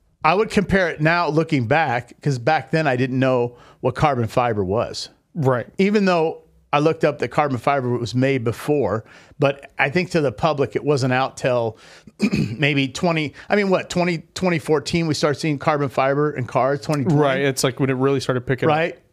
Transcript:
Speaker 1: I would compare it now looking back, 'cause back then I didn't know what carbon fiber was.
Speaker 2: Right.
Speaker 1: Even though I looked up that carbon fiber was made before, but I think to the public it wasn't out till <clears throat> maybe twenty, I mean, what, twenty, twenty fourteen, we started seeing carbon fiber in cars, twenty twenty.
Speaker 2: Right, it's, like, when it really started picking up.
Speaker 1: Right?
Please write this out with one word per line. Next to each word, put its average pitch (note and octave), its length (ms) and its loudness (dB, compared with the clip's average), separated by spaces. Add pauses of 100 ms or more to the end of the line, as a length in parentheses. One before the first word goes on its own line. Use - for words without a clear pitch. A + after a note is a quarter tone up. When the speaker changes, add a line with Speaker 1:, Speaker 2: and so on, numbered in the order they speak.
(220)
Speaker 1:
I D#3+ 120 4
would G#3 160 0
compare F#3+ 400 2
it D3+ 100 -6
now E3 280 2
looking D#3 380 0
back, C3 540 0
'cause C3+ 180 -2
back C#3 320 -2
then D#3+ 160 0
I B2+ 100 2
didn't C3 220 0
know B2 380 0 (240)
what B2+ 140 0
carbon C3 320 2
fiber A#2 360 0
was. F#2+ 460 -4 (260)
Speaker 2:
Right. C3 320 0 (120)
Speaker 1:
Even G3+ 260 2
though E3+ 380 0 (300)
I D3 80 4
looked D#3+ 220 2
up D3 180 2
that A#2+ 80 -2
carbon C#3+ 280 0
fiber C3+ 400 0
was A#2 180 -4
made C3 300 2
before, A2+ 600 -2 (340)
but - 400 -2
I C#3 100 2
think F3+ 220 -2
to E3+ 100 0
the C3 120 0
public C#3+ 440 0
it A2+ 80 -6
wasn't C3+ 300 0
out C3 240 -2
till A#2+ 400 -2 (400)
<clears throat> A2+ 400 -2
maybe C#3 300 2
twenty, D#3+ 440 -2 (160)
I G3+ 80 0
mean, G3+ 140 2
what, F3 180 0
twenty, F3 300 -2 (160)
twenty F3 240 0
fourteen, D#3+ 480 -2
we D3 80 0
started D3 260 0
seeing D3+ 180 -2
carbon C#3+ 300 0
fiber C#3 420 0
in C3 160 -6
cars, C3+ 360 0
twenty D3 220 -2
twenty. D3 140 4
Speaker 2:
Right, C#3 220 2
it's, C#3 240 -2
like, C3 160 -2
when C3+ 80 2
it C3+ 80 0
really C3+ 240 2
started B2+ 220 -2
picking C3+ 260 0
up. D3+ 80 4
Speaker 1:
Right? E3+ 220 -2 (140)